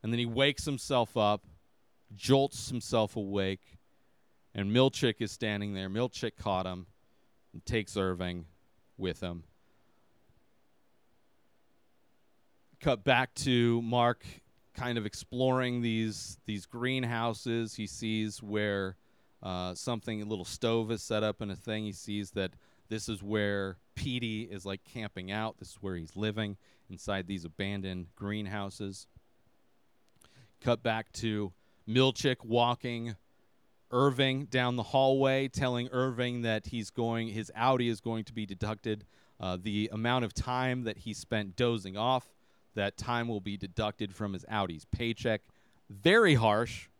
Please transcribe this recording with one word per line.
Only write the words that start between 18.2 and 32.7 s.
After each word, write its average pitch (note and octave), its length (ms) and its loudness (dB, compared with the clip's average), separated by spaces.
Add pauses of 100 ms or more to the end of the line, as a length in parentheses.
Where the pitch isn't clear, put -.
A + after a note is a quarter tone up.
where, G2+ 540 -2 (460)
uh, F2+ 320 -6
something, A2 480 -4
a - 20 -8
little G#2 200 -4
stove A2+ 460 0
is A2 120 -4
set G#2+ 200 0
up G#2+ 180 -2
in G#2 100 -6
a F2+ 60 -6
thing. G#2+ 280 -6
He G#2 80 -6
sees G2+ 400 -6
that F#2+ 200 -2 (360)
this A2 200 -4
is G2+ 140 -4
where G2+ 560 0 (160)
Petey A#2+ 480 -4
is, F#2+ 220 -10
like, G2 200 -6
camping G2 460 -10
out. A2 280 -4
This - 120 -16
is - 100 -20
where F#2+ 160 -4
he's D#2+ 200 -8
living, G#2 400 -2 (340)
inside F#2+ 360 -4
these F2+ 180 -4
abandoned F#2+ 640 -4 (100)
greenhouses. G2+ 920 -6 (1600)
Cut A#2+ 200 2
back A2+ 300 -2
to G#2+ 400 -2 (360)
Milchick C3 560 4
walking A#2 720 0 (760)